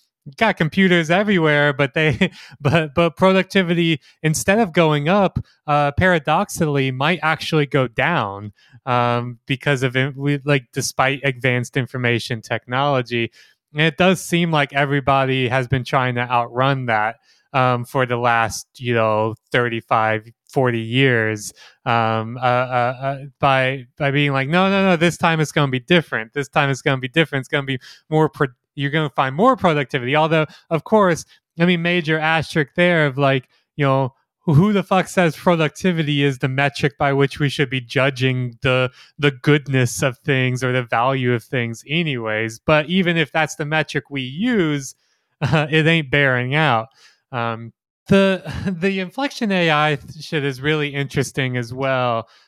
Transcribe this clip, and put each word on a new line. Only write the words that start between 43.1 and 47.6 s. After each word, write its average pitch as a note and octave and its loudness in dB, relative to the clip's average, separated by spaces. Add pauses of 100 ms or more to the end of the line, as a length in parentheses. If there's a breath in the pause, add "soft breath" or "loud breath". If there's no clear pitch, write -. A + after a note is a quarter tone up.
if D#3+ 0
that's D#3 -2
the D3+ -6
metric D3+ -4
we C#3 -8
use, D3+ -2 (240)
<laughs> - -20
uh, D3+ 2
it D#3 2
ain't D#3+ 2
bearing C3 2
out. B2 2 (440 soft breath)
Um, A#2 -6 (340)